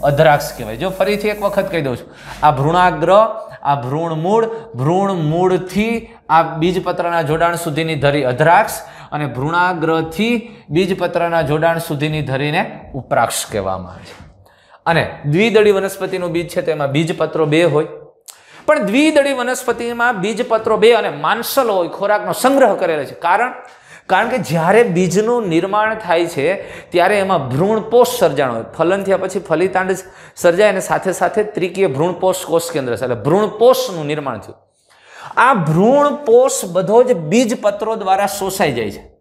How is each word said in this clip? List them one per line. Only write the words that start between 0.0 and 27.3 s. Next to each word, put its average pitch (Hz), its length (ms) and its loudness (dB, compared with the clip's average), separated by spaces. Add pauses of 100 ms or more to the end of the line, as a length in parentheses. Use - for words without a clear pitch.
અધરાક્ષ 143 500 2
કહેવાય. 113 240 -10
જો 175 140 -4
ફરીથી 202 420 -2
એક 208 80 -8
વખત 196 280 -2
કહી 160 140 -4
દઉં 131 140 -4
છું, - 120 -16 (300)
આ 151 120 4
ભ્રૂણાગ્ર, 165 600 2 (500)
આ 143 160 0
ભ્રૂણ 147 400 -4
મૂળ, 208 280 0 (280)
ભ્રૂણ 180 380 0 (140)
મૂળથી 185 720 0 (320)
આ 160 160 4 (140)
બીજપત્રના 170 680 -2
જોડાણ 165 340 0
સુધીની 160 400 -4
ધરી 143 280 0
અધરાક્ષ 156 520 4 (300)
અને 147 200 -6
ભ્રૂણાગ્રથી 160 1080 -2 (340)
બીજપત્રના 170 760 0
જોડાણ 156 380 0
સુધીની 156 420 -4
ધરીને 147 380 -2 (320)
ઉપરાક્ષ 123 540 -2
કહેવામાં 95 480 -6
આવે 92 100 -20
છે. - 100 -20 (720)
અને 160 180 2 (220)
દ્વિદળી 208 480 4
વનસ્પતિનું 190 580 -4
બીજ 170 180 -4
છે 180 120 -4
તો 165 100 -2
એમાં 143 220 -2
બીજપત્રો 160 540 0
બે 160 180 4
હોય, 160 240 2 (720)
પણ 302 240 2
દ્વિદળી 277 500 2
વનસ્પતિમાં 240 840 -2
બીજપત્રો 220 560 0
બે 220 160 6
અને 208 240 2
માનસલ 220 520 -2
હોય, 180 200 0
ખોરાકનો 202 440 -2
સંગ્રહ 262 440 4
કરેલો 165 280 -2
છે. 117 120 -14
કારણ, 214 400 0 (460)
કારણ 202 260 0
કે 254 140 -2
જ્યારે 170 380 2 (100)
બીજનું 196 580 0
નિર્માણ 202 480 0
થાય 175 320 0
છે 147 180 -2 (420)
ત્યારે 185 280 2
એમાં 185 320 0